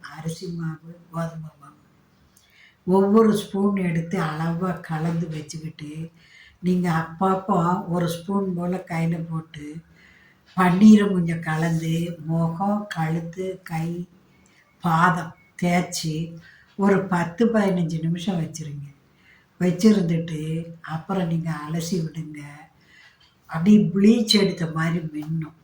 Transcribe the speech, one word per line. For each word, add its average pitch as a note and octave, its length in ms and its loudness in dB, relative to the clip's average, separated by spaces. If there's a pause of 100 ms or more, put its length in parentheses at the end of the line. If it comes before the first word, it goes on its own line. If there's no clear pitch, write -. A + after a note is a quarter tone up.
அரிசி E3 420 -10
மாவு, E3 440 -8 (160)
கோதுமை E3 420 -8
மாவு - 60 -20 (1300)
ஒவ்வொரு G3 500 6
ஸ்பூன் G3 400 0
எடுத்து E3+ 440 -2
அளவா E3 600 -4
கலந்து E3 480 -4
வச்சுக்கிட்டு, D#3 640 -12 (720)
நீங்க F3+ 300 0
அப்பப்போ F#3+ 640 0 (320)
ஒரு E3+ 200 0
ஸ்பூன் G3 460 -4
போல F3+ 220 -4 (100)
கையில E3 360 -2
போட்டு, D#3+ 440 -10 (920)
பன்னீரை G3 500 8
கொஞ்சம் E3+ 360 0
கலந்து, D#3+ 500 -2 (340)
முகம், E3+ 600 0
கழுத்து, E3+ 760 -4
கை, E3 260 -6 (960)
பாதம் E3+ 500 2 (220)
தேய்ச்சி E3+ 580 0 (640)
ஒரு G3 280 4
பத்து, F3 400 0
பதினஞ்சு F3+ 540 0
நிமிஷம் E3+ 400 -2
வச்சிருங்க. C#3+ 460 -8 (760)
வச்சிருந்துட்டு E3+ 800 2 (420)
அப்புறம் F3 440 -4
நீங்க E3 320 -2
அலசி E3 380 -4
விடுங்க. D3+ 440 -8 (1080)
அப்படியே G3 360 6
ப்ளீச் G#3 480 4
எடுத்த F3+ 380 2
மாதிரி E3 340 -2
மின்னும். D#3 580 -6